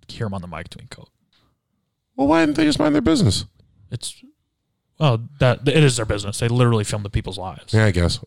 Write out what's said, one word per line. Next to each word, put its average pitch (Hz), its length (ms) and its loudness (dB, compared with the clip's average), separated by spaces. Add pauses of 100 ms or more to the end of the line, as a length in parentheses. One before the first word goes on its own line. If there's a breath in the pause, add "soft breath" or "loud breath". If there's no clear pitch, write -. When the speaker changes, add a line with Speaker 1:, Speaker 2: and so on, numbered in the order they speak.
Speaker 1:
hear - 200 -8
him 98 60 -6
on 95 80 -8
the 87 60 -14
mic 82 220 -14
doing - 200 -20
coke. - 220 -20 (1040)
Speaker 2:
Well, 269 120 0
why 320 180 4
didn't 294 100 -2
they 311 80 0
just 302 160 2
mind 302 160 2
their 302 60 2
business? 233 440 2 (460)
Speaker 1:
It's, - 320 -12 (760)
well, 120 280 0 (120)
that, 127 280 2
it 151 160 4
is 127 140 4
their 113 80 -4
business. 101 340 -4
They 120 80 0
literally 117 380 2
film 104 180 -4
the 101 60 -10
people's 98 280 -6
lives. 90 360 -8
Speaker 2:
Yeah, 110 120 4
I 101 60 4
guess. 85 360 0